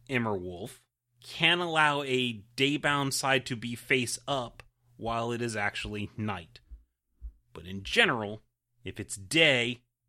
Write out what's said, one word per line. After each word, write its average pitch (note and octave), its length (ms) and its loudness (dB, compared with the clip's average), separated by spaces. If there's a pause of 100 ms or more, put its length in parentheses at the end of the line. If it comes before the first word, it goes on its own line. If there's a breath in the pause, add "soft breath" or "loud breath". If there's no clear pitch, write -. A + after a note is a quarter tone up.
Immerwolf, G#2 720 -4 (420)
can E3+ 360 2
allow D#3 460 4
a B2 380 0 (140)
daybound C#3+ 560 2
side C3+ 320 2
to C3+ 120 -6
be A#2+ 180 -8
face B2 520 0
up C3 360 -4 (340)
while A#2 360 -2
it A#2 100 -4
is A#2 140 -4
actually G#2 600 -4
night. G2 440 -6 (920)
But E2 140 -16
in F#2+ 160 -10
general, A2 580 2 (420)
if F2+ 160 -10
it's - 180 -10
day, B2 640 4 (260)